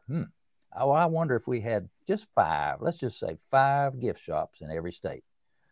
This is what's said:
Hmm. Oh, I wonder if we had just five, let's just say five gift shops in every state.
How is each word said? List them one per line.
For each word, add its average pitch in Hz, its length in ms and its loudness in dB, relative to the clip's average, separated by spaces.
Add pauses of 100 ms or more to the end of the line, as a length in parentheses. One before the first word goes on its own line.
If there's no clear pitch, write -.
Hmm. 151 160 -4 (540)
Oh, 135 140 2
I 160 160 4
wonder 160 280 0
if - 120 -2
we 123 140 -2
had 107 280 -2 (180)
just 208 280 -2
five, 73 440 2
let's 165 200 -2
just - 180 -4
say 82 200 -6 (120)
five 139 500 4
gift 120 220 -2
shops 78 400 -4
in 76 80 -10
every 82 220 -4
state. - 320 -8 (480)